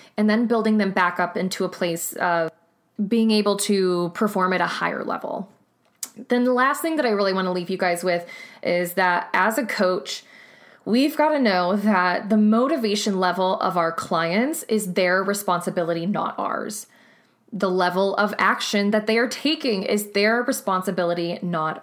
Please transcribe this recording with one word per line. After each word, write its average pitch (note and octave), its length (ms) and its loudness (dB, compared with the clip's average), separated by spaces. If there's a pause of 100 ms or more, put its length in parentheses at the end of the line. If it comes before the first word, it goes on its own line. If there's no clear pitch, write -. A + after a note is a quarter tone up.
(180)
and G#3+ 120 4
then A3+ 160 2
building A3 320 2
them G3 140 2
back F3+ 280 0
up F3 160 -2
into F#3 280 -2
a F3+ 60 -2
place E3+ 440 -4
of E3+ 380 0 (560)
being A3 240 4
able G#3 240 2
to F3+ 580 0
perform F#3+ 400 0
at F3+ 80 0
a A3 60 2
higher - 360 -4
level. - 460 -6 (800)
Then B3 140 2
the B3+ 100 2
last C4+ 280 2
thing E4 140 -2
that D4 100 0
I A#3 40 0
really G3+ 240 2
wanna F#3 180 0
leave F3+ 200 -4
you F#3 60 -2
guys F3 260 0
with F3 220 0 (360)
is F3 320 -2
that F3+ 400 0
as G#3+ 240 2
a C4+ 80 -2
coach, - 580 -2 (600)
we've C4+ 320 2
gotta D4+ 220 2
know F#3 360 2
that G3 540 2
the G#3+ 80 4
motivation G#3+ 840 2
level F#3 400 2
of F3+ 180 0
our E3 140 0
clients F#3 800 -2
is G#3 240 -2
their F#3 300 2
responsibility, F3 840 -2
not F#3 320 -4
ours. - 480 -6 (680)
The G3 180 0
level F#3 460 2
of G#3 220 0
action G3+ 540 2
that G#3+ 160 0
they A3 100 2
are A#3+ 120 2
taking C#4 540 -2
is G#3 280 -2
their A3 300 2
responsibility, F3+ 1000 -2
not D#3+ 420 -2